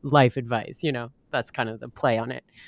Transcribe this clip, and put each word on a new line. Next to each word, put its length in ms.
life 340
advice," 460
you 80
know? 220
That's 220
kind 160
of 100
the 100
play 300
on 140
it. 100